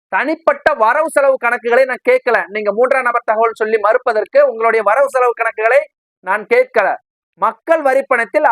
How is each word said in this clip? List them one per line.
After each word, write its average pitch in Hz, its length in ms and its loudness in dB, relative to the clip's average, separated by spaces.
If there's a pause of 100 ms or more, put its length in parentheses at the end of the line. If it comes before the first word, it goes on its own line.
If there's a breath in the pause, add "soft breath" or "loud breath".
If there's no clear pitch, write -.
(120)
தனிப்பட்ட 285 640 -2
வரவு 262 360 0
செலவு 277 280 2
கணக்குகளை 240 480 0
நான் 247 200 -6
கேட்கல." 247 320 2 (100)
நீங்க 208 260 -6
மூன்றாம் 254 340 0
நபர் 233 200 -2
தகவல் 226 320 0
சொல்லி 220 200 -2
மறுப்பதற்கு 214 680 0
உங்களுடைய 226 360 0
வரவு 247 260 2
செலவு 247 240 0
கணக்குகளை 233 480 -2 (440)
நான் 208 220 -4
கேட்கல. 233 400 0 (540)
"மக்கள் 311 400 -2
வரிப்பணத்தில் 269 720 0